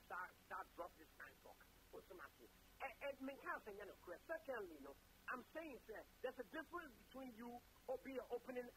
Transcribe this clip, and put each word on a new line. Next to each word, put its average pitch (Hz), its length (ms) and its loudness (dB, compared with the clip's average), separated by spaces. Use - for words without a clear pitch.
start, 180 240 2
start 190 180 2
drop 175 240 2
this 160 160 -12
kind - 280 -6
talk. 104 160 -10
What's - 160 -6
the - 80 -6
matter? 139 280 -10
And, 262 100 4
and 269 140 4
me 269 180 4
can't 320 240 4
say 214 140 -2
no 196 100 -2
correct. 170 220 -4
Secondly, 233 580 4
no, 139 80 -4
I'm 247 120 2
saying, 311 320 0
sir, 208 120 0
there's 254 180 6
a 233 140 0
difference 320 400 0
between 262 280 -2
you 240 220 -2
or - 60 8
be 269 140 2
an 226 100 4
opening 247 480 4